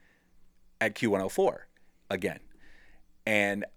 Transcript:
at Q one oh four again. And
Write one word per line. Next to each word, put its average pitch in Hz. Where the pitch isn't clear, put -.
at 110
Q 113
one 95
oh 95
four -
again. 92
And 101